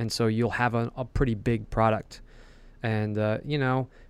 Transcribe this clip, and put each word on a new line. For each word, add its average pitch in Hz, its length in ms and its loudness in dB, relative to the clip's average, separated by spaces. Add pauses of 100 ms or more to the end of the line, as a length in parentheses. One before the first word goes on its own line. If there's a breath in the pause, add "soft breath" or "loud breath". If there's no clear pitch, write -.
and 113 100 -2
so - 160 0
you'll 113 240 2
have 120 240 0
a, 117 220 -2
a 131 80 -6
pretty 117 320 0
big 107 340 -2
product. - 520 0 (600 soft breath)
And, 107 340 -2
uh, 107 280 0
you 147 140 -2
know, 131 280 2 (240 soft breath)